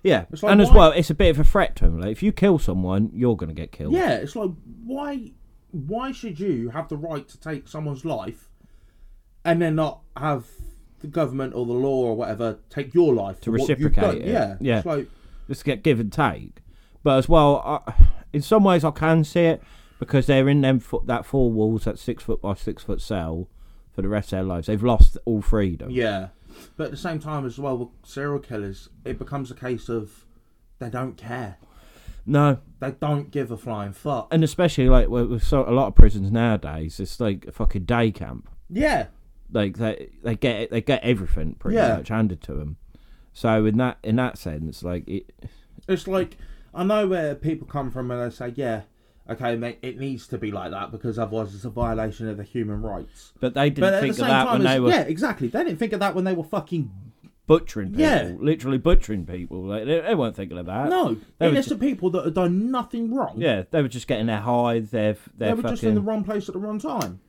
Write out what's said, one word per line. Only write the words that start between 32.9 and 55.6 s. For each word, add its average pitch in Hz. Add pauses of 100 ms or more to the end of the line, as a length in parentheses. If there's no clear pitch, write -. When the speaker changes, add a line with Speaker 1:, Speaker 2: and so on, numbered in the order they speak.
Speaker 2:
don't 147
give 127
a 110
flying 104
fuck. 135
Speaker 1:
And 160
especially, 147
like, 127
with, 117
with 117
so, 139
a 113
lot 127
of 101
prisons 101
nowadays, 85
it's -
like 101
a -
fucking 104
day 117
camp. - (200)
Speaker 2:
Yeah. 220 (440)
Speaker 1:
Like, 101
they, 107 (140)
they 117
get, 113
they 113
get 135
everything 90
pretty -
Speaker 2:
Yeah. 131
Speaker 1:
much 71
handed 104
to 69
'em. 76 (560)
So 110
in 110
that, 127
in 110
that 127
sense, 78
like, 87
it - (580)
Speaker 2:
It's 185
like, 190 (360)
I 175
know 208
where 160
people 147
come 135
from 123
and 120
they -
say, 123
"Yeah, 117 (480)
okay, 120
mate, 117
it 127
needs 135
to 120
be 107
like 92
that 98
because 113
otherwise 107
it's 98
a 120
violation 110
of 101
the 101
human 107
rights." 98
Speaker 1:
But 127
they 143
didn't 143
Speaker 2:
But 190
at 196
Speaker 1:
think 131
Speaker 2:
the -
Speaker 1:
of 135
Speaker 2:
same 135
Speaker 1:
that 127
Speaker 2:
time -
Speaker 1:
when 127
Speaker 2:
as, 131
Speaker 1:
they 131
were 123
Speaker 2:
yeah, 302
exactly. 160
They 339